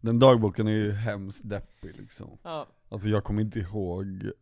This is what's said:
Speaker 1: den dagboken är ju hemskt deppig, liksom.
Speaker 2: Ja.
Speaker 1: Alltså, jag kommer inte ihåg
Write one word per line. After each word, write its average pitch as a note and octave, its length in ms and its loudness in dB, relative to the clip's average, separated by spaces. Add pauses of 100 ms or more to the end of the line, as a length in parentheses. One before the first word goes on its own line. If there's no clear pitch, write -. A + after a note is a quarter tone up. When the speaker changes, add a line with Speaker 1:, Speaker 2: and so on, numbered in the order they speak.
Speaker 1:
den A#2 180 2
dagboken A2+ 500 6
är G#2+ 40 2
ju G#2+ 200 0
hemskt G2+ 560 -6
deppig, - 480 -10
liksom. - 460 -20
Speaker 2:
Ja. D#3 240 -10 (220)
Speaker 1:
Alltså, G2+ 200 -6
jag G#2 160 0
kommer G#2+ 180 -2
inte G#2+ 160 -4
ihåg F#2+ 720 -6 (120)